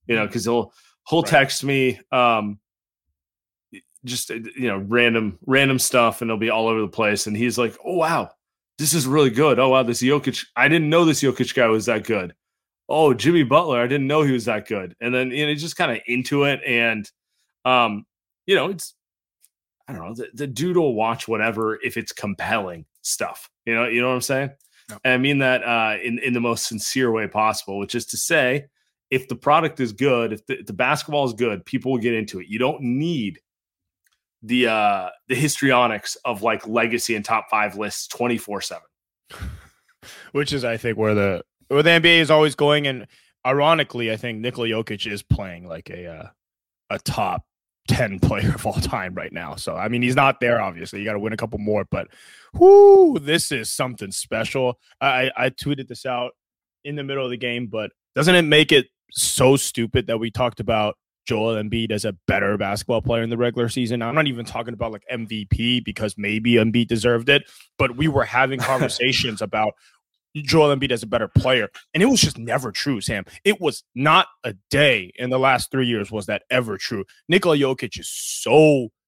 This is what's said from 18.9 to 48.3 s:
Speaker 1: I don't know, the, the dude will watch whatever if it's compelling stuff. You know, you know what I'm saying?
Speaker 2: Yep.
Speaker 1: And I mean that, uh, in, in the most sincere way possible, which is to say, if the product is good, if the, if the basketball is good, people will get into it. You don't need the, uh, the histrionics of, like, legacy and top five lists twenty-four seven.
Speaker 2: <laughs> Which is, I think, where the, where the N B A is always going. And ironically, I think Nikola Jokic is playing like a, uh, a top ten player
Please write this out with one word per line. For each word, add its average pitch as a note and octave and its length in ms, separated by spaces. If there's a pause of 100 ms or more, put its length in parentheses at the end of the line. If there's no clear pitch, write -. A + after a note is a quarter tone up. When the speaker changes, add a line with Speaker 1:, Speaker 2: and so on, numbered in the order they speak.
Speaker 1:
I C3+ 60
don't E2+ 80
know, G2 120
the, A#2 200
the C#3+ 120
dude D3 300
will D3 180
watch A2+ 320
whatever A2 560
if B2+ 140
it's A#2 160
compelling F#2+ 720 (160)
stuff. - 480 (160)
You A2+ 100
know, A#2 120
you A#2+ 160
know B2+ 60
what B2+ 60
I'm B2 60
saying? C3+ 300 (400)
Speaker 2:
Yep. G#2 140
Speaker 1:
And C3 100
I - 20
mean C#3 220
that, B2+ 240
uh, A2 400
in, A#2+ 160
in B2+ 160
the A#2+ 60
most A#2 260
sincere A#2+ 440
way A2 160
possible, G#2+ 520
which G2+ 160
is A#2 120
to - 120
say, C#3 480 (440)
if C3 180
the A#2+ 80
product D#3 440
is A#2 120
good, A#2+ 420
if G#2 120
the, - 140
if G2+ 60
the G#2+ 80
basketball C#3+ 500
is B2 80
good, G#2+ 320
people C3 280
will B2+ 60
get A#2 160
into G#2 260
it. F2+ 80
You G#2 100
don't D3 240
need B2+ 580 (1000)
the, A#2+ 260
uh, G2+ 420 (180)
the C3 60
histrionics B2 880
of, G#2+ 180
like, A2 240
legacy A#2 480
and G#2 100
top A2+ 260
five G#2+ 260
lists G#2 320
twenty-four A2 540
seven. - 220 (460)
Speaker 2:
<laughs> - 1000
Which C#3+ 200
is, C3+ 120
I A#2 140
think, A2+ 180
where G#2+ 180
the, G2 300 (240)
where C#3+ 140
the E3 80
N E3 120
B E3+ 60
A E3+ 120
is D3+ 100
always D3+ 240
going. D3 320
And B2+ 200 (400)
ironically, C#3 640
I A2 60
think A2 240
Nikola A#2+ 280
Jokic A2 420
is G2+ 120
playing F2+ 460
like E2 220
a, F2+ 160
uh, D#2+ 220 (600)
a G2+ 100
top - 480 (420)
ten A2+ 300
player G#2 360